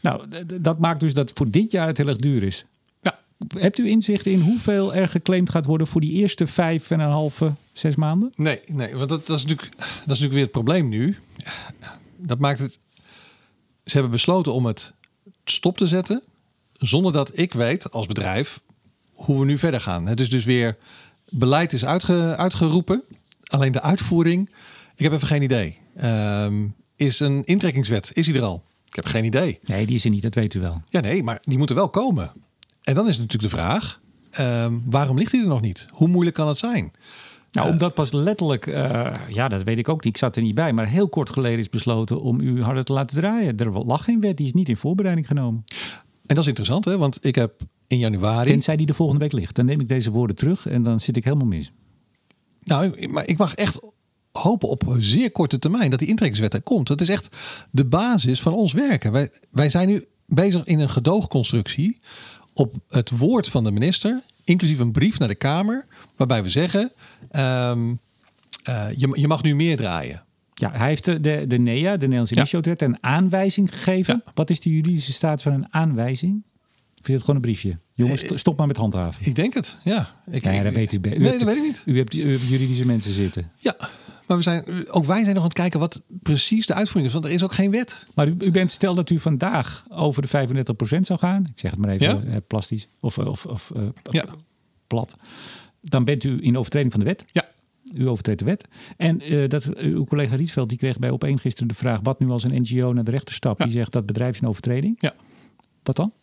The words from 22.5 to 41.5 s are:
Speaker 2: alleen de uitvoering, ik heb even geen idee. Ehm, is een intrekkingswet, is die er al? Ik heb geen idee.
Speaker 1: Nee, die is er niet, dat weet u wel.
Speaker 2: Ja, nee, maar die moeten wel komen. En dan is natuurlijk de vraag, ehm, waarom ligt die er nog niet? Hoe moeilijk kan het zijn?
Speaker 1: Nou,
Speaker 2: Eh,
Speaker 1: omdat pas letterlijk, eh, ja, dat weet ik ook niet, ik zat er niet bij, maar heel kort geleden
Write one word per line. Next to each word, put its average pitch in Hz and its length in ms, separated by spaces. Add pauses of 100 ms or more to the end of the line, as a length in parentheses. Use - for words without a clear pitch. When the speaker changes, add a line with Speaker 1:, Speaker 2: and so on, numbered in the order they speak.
Speaker 2:
alleen 139 260
de 123 100
uitvoering, 170 680 (460)
ik - 80
heb 151 100
even 143 140
geen 143 140
idee. 113 360 (180)
Ehm, 104 720 (280)
is 139 240
een 139 260
intrekkingswet, 135 680
is 165 120
die 156 100
er 127 80
al? 87 200 (240)
Ik - 80
heb - 100
geen 113 200
idee. 131 380
Speaker 1:
Nee, 101 220
die 120 100
is 113 80
er 120 60
niet, 101 120
dat 107 140
weet 110 180
u 98 60
wel. 85 300
Speaker 2:
Ja, 180 100
nee, 143 240
maar - 200
die 131 140
moeten 135 180
wel 190 140
komen. 196 420 (520)
En 135 120
dan 220 120
is 147 100
natuurlijk 107 360
de - 60
vraag, 117 400 (320)
ehm, 117 540
waarom 131 320
ligt 220 140
die 254 100
er 208 60
nog 131 140
niet? 104 300
Hoe 160 160
moeilijk 175 280
kan 156 120
het 147 100
zijn? 196 340 (600)
Speaker 1:
Nou, - 160
Speaker 2:
Eh, 165 60
Speaker 1:
omdat 170 200
pas 147 180
letterlijk, 151 560
eh, 135 460 (160)
ja, 113 180
dat 98 160
weet 113 140
ik 120 120
ook 160 140
niet, 107 100
ik - 60
zat 123 160
er 117 60
niet 110 140
bij, 151 180
maar 110 140
heel 175 220
kort 139 200
geleden 120 300